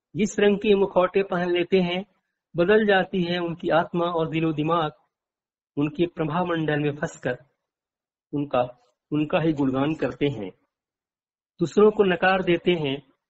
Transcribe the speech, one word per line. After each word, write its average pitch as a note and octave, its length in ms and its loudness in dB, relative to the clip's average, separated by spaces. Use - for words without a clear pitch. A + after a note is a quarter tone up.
जिस G3+ 220 -2
रंग G3+ 200 4
के G#3 160 4
मुखौटे F#3+ 480 2
पहन F3+ 280 -4
लेते F3 300 2
हैं, F3+ 240 -2
बदल G#3 300 4
जाती F#3+ 360 2
है F3 160 -2
उनकी E3+ 300 -4
आत्मा E3+ 360 0
और E3 240 -2
दिलो D#3+ 240 -2
दिमाग। D#3 400 0
उनके D3+ 300 0
प्रभामंडल D#3+ 760 -2
में D3 160 -2
फंसकर C#3+ 400 -6
उनका, C#3+ 600 -4
उनका D3+ 280 -2
ही D#3+ 120 0
गुणगान C#3 420 -2
करते C#3 320 -4
हैं, G#2+ 240 -6
दूसरों G3+ 300 4
को G#3 140 2
नकार F#3 380 2
देते E3+ 280 0
हैं, C#3+ 420 -4